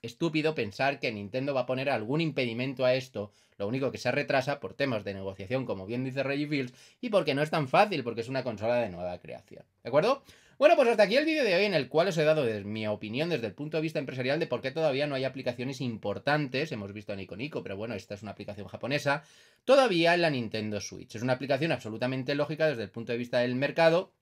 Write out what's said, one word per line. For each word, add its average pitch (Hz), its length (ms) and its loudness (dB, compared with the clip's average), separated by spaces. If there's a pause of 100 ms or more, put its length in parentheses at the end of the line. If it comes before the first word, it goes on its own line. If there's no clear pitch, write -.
estúpido 156 520 -2
pensar 131 460 -2
que 127 120 -2
Nintendo 123 420 -4
va 127 80 2
a 123 40 0
poner 131 240 -2
algún 127 320 0
impedimento 127 640 -2
a 127 80 6
esto. 110 380 -4 (260)
Lo 101 100 -4
único 131 220 -2
que 107 80 -6
se 127 140 0
retrasa 139 480 0
por - 160 -10
temas 123 280 0
de 98 100 -6
negociación, 98 520 -4
como 95 220 -4
bien 120 160 -4
dice 131 180 -4
Reggie 139 260 -2
Fils, 139 260 -2 (280)
y 247 80 -6
porque 165 240 2
no 139 80 2
es 156 80 0
tan 156 180 0
fácil, 170 360 4
porque 113 180 -4
es 113 60 -6
una 131 160 -4
consola 113 320 -2
de 117 140 0
nueva 90 300 -6
creación, - 440 -16 (180)
¿de 120 80 -8
acuerdo? 196 340 2 (360)
Bueno, 311 160 8
pues 262 140 6
hasta 214 140 6
aquí 185 120 4
el 302 100 4
vídeo 311 180 2
de 190 120 4
hoy 196 80 4
en 202 100 2
el 143 140 2
cual 175 220 2
os 165 80 -2
he 156 60 4
dado 156 220 4
des-, 104 200 -2
mi 107 200 -4
opinión 110 440 -2
desde 120 180 -2
el 95 80 -8
punto 151 220 -6
de 156 40 2
vista 156 160 -2
empresarial 135 420 -2
de 165 80 0
por 117 140 -2
qué 131 100 -4
todavía 147 360 2
no 139 80 -4
hay 131 80 -2
aplicaciones 127 580 -4
importantes. 127 880 -2
Hemos 101 220 -8
visto 104 200 -10
a - 20 -4
Nico 95 220 -12
Nico, 135 260 -8
pero 98 140 -8
bueno, 110 180 -6
esta 98 180 -10
es 101 80 -12
una 104 100 -10
aplicación 101 360 -12
japonesa. 143 560 -2 (400)
Todavía 190 500 6
en 175 80 4
la 165 80 4
Nintendo 107 520 -2
Switch. - 340 -14
Es 110 80 -6
una 127 100 2
aplicación 139 380 0
absolutamente 127 640 -4
lógica 151 320 0
desde 117 160 -2
el 95 80 -8
punto 113 220 -6
de 117 40 -2
vista 123 220 0
del 123 160 2
mercado 165 560 4 (100)